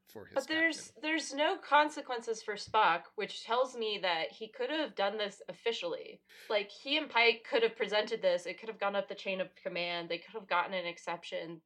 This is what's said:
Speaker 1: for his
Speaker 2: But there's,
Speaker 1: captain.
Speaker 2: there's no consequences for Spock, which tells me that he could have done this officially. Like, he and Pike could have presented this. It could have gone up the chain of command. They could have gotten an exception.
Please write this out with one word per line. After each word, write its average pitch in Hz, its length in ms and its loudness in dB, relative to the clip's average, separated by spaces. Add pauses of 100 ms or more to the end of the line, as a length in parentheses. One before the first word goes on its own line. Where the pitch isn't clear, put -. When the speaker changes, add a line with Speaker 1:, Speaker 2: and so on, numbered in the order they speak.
Speaker 1:
for - 180 -14
his - 80 -20
Speaker 2:
But 269 140 0
there's, 320 280 2
Speaker 1:
captain. - 260 -14
Speaker 2:
there's 311 300 -2
no 311 240 2
consequences 277 840 2
for 214 120 -6
Spock, 196 480 4 (120)
which - 300 -6
tells 254 320 0
me 214 260 -2
that 170 300 0
he 220 160 -12
could - 220 -4
have 302 260 -2
done 202 200 0
this 202 320 -4
officially. - 720 -4 (300)
Like, 208 200 0
he 285 280 -2
and 302 100 -2
Pike 233 400 4
could 240 140 4
have 226 140 2
presented 214 440 0
this. 180 240 2
It 180 140 -6
could 220 100 -10
have 196 120 -8
gone 202 160 0
up 196 120 0
the 202 60 -6
chain 190 260 -4
of 185 140 -6
command. 175 540 -4
They 170 100 -4
could - 160 -16
have 214 140 -10
gotten 175 260 2
an 180 100 -2
exception. 170 800 -8